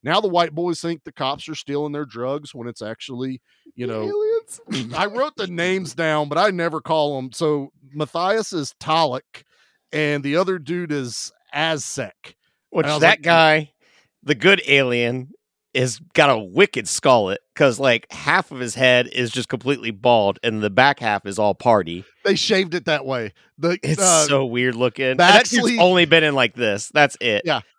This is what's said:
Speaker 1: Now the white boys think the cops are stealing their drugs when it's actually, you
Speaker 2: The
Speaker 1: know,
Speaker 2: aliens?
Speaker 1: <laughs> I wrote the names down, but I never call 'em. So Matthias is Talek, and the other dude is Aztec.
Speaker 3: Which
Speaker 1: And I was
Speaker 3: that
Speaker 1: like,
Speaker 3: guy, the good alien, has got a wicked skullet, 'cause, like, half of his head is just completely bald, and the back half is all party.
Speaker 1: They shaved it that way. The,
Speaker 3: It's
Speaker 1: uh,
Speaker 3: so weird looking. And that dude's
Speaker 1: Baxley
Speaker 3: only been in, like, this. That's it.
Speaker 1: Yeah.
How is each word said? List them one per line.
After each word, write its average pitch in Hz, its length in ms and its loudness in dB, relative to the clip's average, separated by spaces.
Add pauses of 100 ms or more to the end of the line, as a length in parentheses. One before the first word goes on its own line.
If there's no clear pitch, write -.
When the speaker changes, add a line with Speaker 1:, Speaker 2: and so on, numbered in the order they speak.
Speaker 1:
Now 165 180 0
the 214 80 -2
white 170 260 0
boys 170 260 -4
think 170 240 -8
the 156 80 -18
cops 139 360 -8
are 156 60 -10
stealing 147 380 -6
their 147 120 -8
drugs 127 500 -8
when 120 140 -12
it's 117 140 -14
actually, 127 580 -10 (360)
you 123 100 -8
Speaker 2:
The - 60 -6
Speaker 1:
know, 110 100 -6
Speaker 2:
aliens? 415 920 -6
Speaker 1:
<laughs> - 20 -4
I 180 100 0
wrote 254 300 -4
the 202 100 -6
names 180 480 -4
down, 151 340 -2
but 147 100 -4
I 208 120 2
never 170 300 -4
call 147 360 -2
'em. 131 160 -8
So 147 380 -2 (220)
Matthias 175 600 -2
is 156 280 -6
Talek, 156 640 -2 (480)
and 147 320 -2
the 143 120 -2
other 185 220 0
dude 160 340 -6
is 127 380 -8 (240)
Aztec. 147 840 -6 (340)
Speaker 3:
Which 160 140 0
Speaker 1:
And 143 60 -2
I 151 60 0
was 151 60 0
Speaker 3:
that 165 80 6
Speaker 1:
like, 185 120 0
Speaker 3:
guy, 156 500 4 (500)
the 147 120 -2
good 165 320 6
alien, 127 640 2 (440)
has 127 240 -2 (140)
got 143 180 4
a 117 80 4
wicked 110 460 0
skullet, 104 540 2 (180)
'cause, 131 240 2
like, 123 320 0
half 175 400 -2
of 131 80 -12
his 117 160 -8
head 123 320 4
is 123 240 -4
just 127 160 -6
completely 117 420 -4
bald, 107 540 2
and 107 180 -2
the 104 80 0
back 131 300 2
half 104 260 -2
is 98 120 -8
all 104 160 2
party. 92 500 0 (200)
Speaker 1:
They 196 120 0
shaved 190 380 -2
it 160 100 -6
that 147 200 -2
way. 123 280 -6 (260)
The, 170 240 -2
Speaker 3:
It's 156 180 -2
Speaker 1:
uh, 170 280 6
Speaker 3:
so 135 180 0
weird 123 300 -2
looking. 127 300 -2
And 131 140 -2
that 208 260 6
dude's 240 260 0
Speaker 1:
Baxley 233 80 -2
Speaker 3:
only 180 240 6
been 160 180 4
in, 151 140 0
like, 120 180 2
this. 110 400 -4
That's 147 260 2
it. 107 240 0
Speaker 1:
Yeah. 135 180 -2 (160)